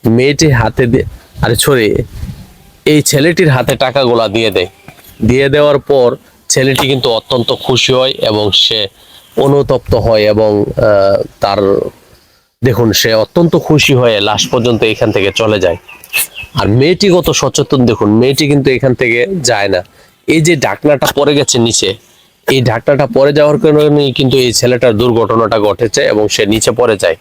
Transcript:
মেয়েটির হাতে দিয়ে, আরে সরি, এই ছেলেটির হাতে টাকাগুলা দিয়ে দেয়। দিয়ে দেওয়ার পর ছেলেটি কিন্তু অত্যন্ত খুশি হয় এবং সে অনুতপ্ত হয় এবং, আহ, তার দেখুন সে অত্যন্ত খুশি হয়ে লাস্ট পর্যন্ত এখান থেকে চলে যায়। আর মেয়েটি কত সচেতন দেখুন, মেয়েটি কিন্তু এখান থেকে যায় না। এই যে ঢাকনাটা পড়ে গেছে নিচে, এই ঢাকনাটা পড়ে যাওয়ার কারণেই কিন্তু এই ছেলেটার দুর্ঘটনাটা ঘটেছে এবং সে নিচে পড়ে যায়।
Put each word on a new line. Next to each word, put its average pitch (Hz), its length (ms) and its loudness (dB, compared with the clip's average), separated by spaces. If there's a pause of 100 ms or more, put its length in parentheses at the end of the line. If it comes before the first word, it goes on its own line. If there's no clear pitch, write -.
মেয়েটির 135 460 2
হাতে 113 340 0
দিয়ে, 123 180 0 (380)
আরে 113 140 0
সরি, 120 400 2 (880)
এই 151 180 2
ছেলেটির 160 460 0
হাতে 131 280 0
টাকাগুলা 123 520 0
দিয়ে 110 220 0
দেয়। 92 160 -2 (600)
দিয়ে 135 220 2
দেওয়ার 147 300 2
পর 127 380 0 (320)
ছেলেটি 135 400 0
কিন্তু 131 220 -2
অত্যন্ত 117 420 -2
খুশি 131 400 -2
হয় 131 180 0
এবং 107 420 -2
সে 107 360 -2 (480)
অনুতপ্ত 139 580 0
হয় 110 280 2
এবং, 104 420 2
আহ, 101 580 0 (180)
তার 101 480 0 (760)
দেখুন 117 280 2
সে 113 220 0
অত্যন্ত 165 420 0
খুশি 147 380 2
হয়ে 120 260 2
লাস্ট 104 300 -2
পর্যন্ত 120 320 0
এখান 110 300 0
থেকে 98 220 0
চলে 107 260 0
যায়। 85 160 0 (760)
আর 98 140 -2
মেয়েটি 156 460 2
কত 170 160 0
সচেতন 135 560 0
দেখুন, 107 240 0
মেয়েটি 131 380 2
কিন্তু 139 220 2
এখান 127 240 0
থেকে 120 320 0 (160)
যায় 104 260 0
না। 92 140 -2 (440)
এই 160 140 0
যে 160 160 0
ঢাকনাটা 131 580 -2
পড়ে 143 200 0
গেছে 139 240 0
নিচে, 110 360 0 (560)
এই 135 120 0
ঢাকনাটা 131 520 -2
পড়ে 139 180 2
যাওয়ার 147 260 2
কারণেই 147 540 2
কিন্তু 135 260 0
এই 123 140 0
ছেলেটার 123 460 0
দুর্ঘটনাটা 113 600 0
ঘটেছে 107 440 -2
এবং 107 260 0
সে 107 180 -2
নিচে 110 240 0
পড়ে 117 260 0
যায়। 87 240 -2